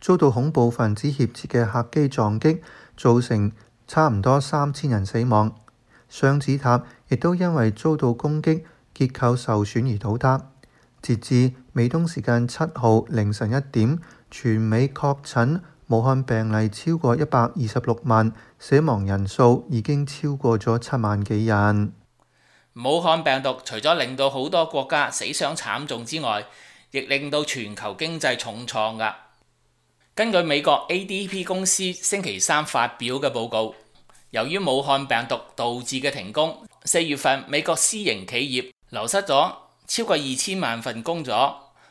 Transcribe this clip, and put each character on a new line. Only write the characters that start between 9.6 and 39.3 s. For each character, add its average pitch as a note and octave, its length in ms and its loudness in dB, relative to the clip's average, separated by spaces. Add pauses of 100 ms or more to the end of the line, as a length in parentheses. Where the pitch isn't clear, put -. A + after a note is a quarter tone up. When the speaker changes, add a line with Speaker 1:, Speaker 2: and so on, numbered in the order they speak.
Speaker 1:
損 A#2 300 -2
而 - 20 -4
倒 G#2 220 -2
塌。 C3 300 2 (520)
截 - 140 0
至 B2 380 2 (200)
美 A#2+ 160 2
東 E3 200 0
時 C#3+ 120 -8
間 A#2+ 280 0
七 - 160 -4 (100)
號 A2 340 4
凌 G#2+ 240 0
晨 G#2 200 -2
一 C3+ 80 0 (100)
點， B2+ 300 2 (280)
全 A2 320 0
美 A2+ 280 2
確 C#3 340 -2
診 C3 380 0 (260)
武 A2+ 160 2
漢 C3 220 2
病 A2 360 0
例 A2 80 2
超 D#3+ 300 -2
過 A#2 160 2
一 D3 120 0
百 C3 120 2
二 A#2+ 300 0
十 A2+ 100 -2
六 D3+ 240 0
萬， A2 300 4 (260)
死 C#3 220 4
亡 A2+ 260 0
人 G2 220 -2
數 B2 420 4
已 A#2 100 -2
經 C#3+ 240 -2
超 C#3+ 300 -6
過 A#2 240 2
咗 A#2 220 0
七 - 160 -6
萬 G#2 280 0
幾 G#2+ 220 -2
人。 G#2 460 2 (800)
Speaker 2:
武 C3+ 260 0
漢 E3 220 2
病 C3+ 200 2
毒 C3 220 -2
除 - 120 -10
咗 D3+ 180 2
令 C3 220 -4
到 C3+ 120 2
好 C3+ 200 -4
多 E3 180 2
國 C#3+ 240 -4
家 C#3+ 200 0
死 - 160 -6
傷 C#3+ 300 -4
慘 B2+ 300 -6
重 A#2 180 -8
之 D3+ 160 -8
外， G#2 240 -4 (460)
亦 C3+ 100 -6
令 C#3 300 -4
到 D3 140 -2
全 G#2+ 300 -8
球 G2 200 -10
經 D#3+ 240 -8
濟 C3 180 -2
重 A#2 300 -10
創 A2+ 300 -2
㗎。 A#2 160 -4 (1000)
根 A3 180 -2
據 F3+ 100 4
美 D3 180 0
國 D3 280 2
A F#3 160 -4
D G3 240 -8
P F#3+ 160 -6
公 F#3 200 -4
司 F#3 280 -2
星 G3 300 -4
期 G#2 160 -6
三 D3+ 260 2
發 A#2+ 240 0
表 B2 280 -6
嘅 C#3 140 -2
報 A#2 180 -4
告， A2 260 -2 (560)
由 A#2 160 -2
於 E3+ 120 -4
武 C#3 240 0
漢 C#3 240 0
病 A#2+ 220 -2
毒 B2 100 -4 (160)
導 A#2+ 280 -4
致 B2+ 180 -6
嘅 C#3 100 -2
停 G2+ 220 -10
工， D#3 340 -2 (180)
四 E3+ 200 0
月 D3 120 -4
份 C3+ 320 0
美 D3 140 -2
國 D#3+ 140 0
私 - 220 -2
營 A2 280 -4
企 B2 100 -8
業 B2+ 340 -4 (200)
流 A2 160 -8
失 G3 120 0
咗 E3+ 340 2 (340)